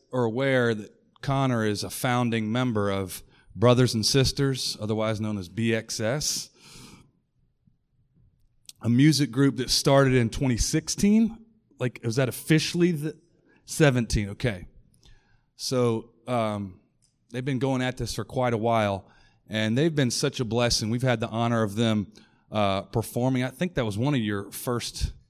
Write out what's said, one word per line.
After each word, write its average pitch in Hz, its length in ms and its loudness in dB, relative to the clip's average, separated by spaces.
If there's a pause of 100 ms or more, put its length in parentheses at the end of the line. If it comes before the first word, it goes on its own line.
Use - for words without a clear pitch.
(120)
are 127 100 0
aware 120 500 2
that 104 220 -8 (260)
Connor 131 460 0
is 104 160 0
a 92 80 -8
founding 117 600 0
member 113 380 0
of 98 340 -4 (320)
Brothers 120 380 4
and 107 120 0
Sisters, 135 760 0
otherwise 107 400 -2
known 107 160 -6
as 90 120 -8
B 113 260 -2
X 110 240 -6
S, 123 520 -4 (2250)
a 117 60 -2
music 135 440 4
group 135 240 2
that 123 120 -4
started 139 460 4
in 117 160 2
twenty 127 280 -2
sixteen. 202 800 2 (420)
Like, 127 240 -4
was 113 100 -4
that 131 140 0
officially 170 640 2
the 151 240 -6 (480)
seventeen? 123 640 2
Okay. 101 400 -6 (880)
So, 120 540 -2 (180)
um, 104 480 -4 (560)
they've 127 120 -6
been 131 160 -2
going 135 200 0
at 127 160 -2
this 117 200 -6
for 110 80 -4
quite 123 280 -2
a 113 60 2
while, 107 460 2 (440)
and 110 300 0
they've 160 160 2
been 135 160 2
such 135 300 -2
a 127 40 -4
blessing. 117 460 0
We've 120 100 -2
had 120 200 0
the 113 80 -4
honor 117 340 0
of 101 140 -2
them, 110 320 0 (420)
uh, 98 320 0
performing. 123 640 -2
I 131 60 -6
think 180 240 -6
that 127 100 0
was 101 120 -4
one 139 180 0
of 123 60 0
your 104 300 -4
first - 640 -4 (180)